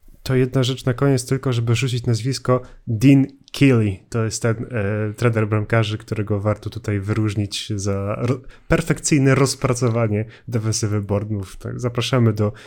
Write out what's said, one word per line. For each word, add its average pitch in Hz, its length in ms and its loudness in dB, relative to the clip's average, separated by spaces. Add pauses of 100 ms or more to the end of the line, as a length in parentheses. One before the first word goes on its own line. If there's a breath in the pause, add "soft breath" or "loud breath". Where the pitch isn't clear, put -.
(240)
To 131 120 -2
jedna 127 280 2
rzecz 123 220 -4
na 131 80 2
koniec 131 320 2
tylko, 135 280 -2
żeby 117 220 2
rzucić 120 300 -2
nazwisko 127 560 0 (260 loud breath)
Dean 135 380 6 (260)
Keely. 113 460 4 (120)
To 113 160 -2
jest - 160 -6
ten, 113 140 0
e, 107 580 -4
trener 113 340 0
bramkarzy, 107 500 0
którego 104 420 -4
warto 107 300 -2
tutaj 107 300 -4
wyróżnić 107 760 -2
za 98 460 -4
ro-, 123 200 -2 (260 loud breath)
perfekcyjne 151 680 2
rozpracowanie 120 880 0 (220 loud breath)
defensywy 110 540 -2
Bournemouth. 101 580 -4
Tak, - 200 -10
zapraszamy 120 540 2
do 104 200 0 (140 loud breath)